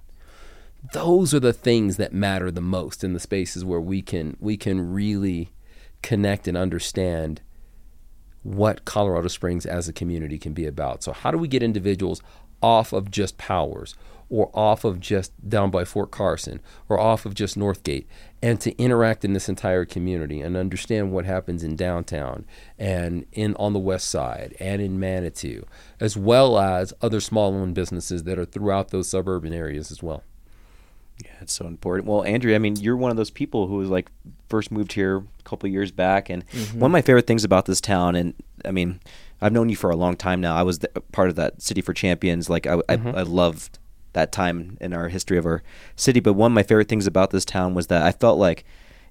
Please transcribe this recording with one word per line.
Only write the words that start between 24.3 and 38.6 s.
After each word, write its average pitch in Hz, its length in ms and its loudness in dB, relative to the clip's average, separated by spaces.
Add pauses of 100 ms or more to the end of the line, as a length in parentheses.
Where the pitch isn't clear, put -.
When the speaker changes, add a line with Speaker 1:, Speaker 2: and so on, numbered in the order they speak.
Speaker 1:
and 98 220 -4
in 95 180 -4
Manitou, 90 640 -6 (340)
as 107 180 -2
well 117 420 6
as 95 340 0 (100)
other 110 180 0
small 104 340 0
owned 92 200 -2
businesses 87 500 -4
that 90 140 -4
are 87 60 -4
throughout 98 460 -2
those 92 180 -2
suburban 90 440 -2
areas 78 380 -8
as 78 120 -16
well? 80 200 -8 (1000)
Speaker 2:
Yeah, - 160 -20
it's 90 140 -8
so 90 120 -8
important. 90 400 -4
Well, 104 160 2
Andrew, 110 320 2
I 107 40 4
mean, 104 180 0
you're 110 200 0
one 123 140 0
of 113 60 -2
those 110 140 -2
people 113 360 -2
who 98 120 -4
was, 95 100 -2
like, 92 200 0 (400)
first 107 220 -2
moved 107 220 -4
here 95 240 0
a 98 260 -10
couple - 240 -8
of 98 60 -2
years 98 180 -2
back, 95 400 2
and 90 200 -8
Speaker 3:
Mm-hmm. 113 280 -8
Speaker 2:
one 127 120 6
of - 20 2
my 165 100 6
favorite 123 240 8
things 113 160 4
about 95 220 6
this 95 160 0
town, 90 340 2
and, 87 200 0 (300)